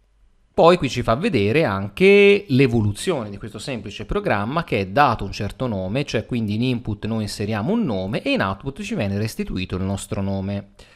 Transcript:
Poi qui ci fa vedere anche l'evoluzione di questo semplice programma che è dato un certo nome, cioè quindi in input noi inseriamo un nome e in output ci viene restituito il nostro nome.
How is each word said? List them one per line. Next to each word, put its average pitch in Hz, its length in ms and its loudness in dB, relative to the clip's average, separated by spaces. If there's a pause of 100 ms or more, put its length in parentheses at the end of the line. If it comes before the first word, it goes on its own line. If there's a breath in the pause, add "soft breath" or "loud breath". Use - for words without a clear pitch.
(560)
Poi 175 220 8
qui 139 120 0
ci 120 140 -4
fa 113 120 2
vedere 143 500 2
anche 196 840 6
l'evoluzione 120 840 2
di 101 80 -12
questo 110 220 -12
semplice 104 460 -10
programma 147 580 -2
che 120 160 -2
è 95 80 -2
dato 113 380 2
un 92 80 -8
certo 107 340 -6
nome, 104 380 -4
cioè 110 200 -4
quindi 113 300 -2
in 107 60 -2
input 117 460 -4
noi 110 160 -2
inseriamo 107 500 -4
un 233 100 0
nome 104 380 -4
e 277 100 -2
in 247 100 0
output 135 400 -4
ci 208 140 -8
viene 101 220 -2
restituito 110 580 -6
il 92 80 -4
nostro 98 380 -6
nome. 98 480 -6 (260 soft breath)